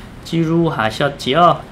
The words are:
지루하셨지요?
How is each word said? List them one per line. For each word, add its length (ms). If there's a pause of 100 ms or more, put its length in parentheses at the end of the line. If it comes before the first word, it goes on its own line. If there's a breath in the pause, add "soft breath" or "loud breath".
(240 loud breath)
지루하셨지요? 1300 (160)